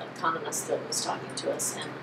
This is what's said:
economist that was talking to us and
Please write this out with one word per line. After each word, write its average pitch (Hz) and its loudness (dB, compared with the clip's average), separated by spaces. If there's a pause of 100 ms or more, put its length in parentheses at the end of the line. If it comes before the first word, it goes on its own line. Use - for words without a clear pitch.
(160)
economist - 0
that - 2
was - 2
talking - -2
to - 2
us - 0
and - -4 (120)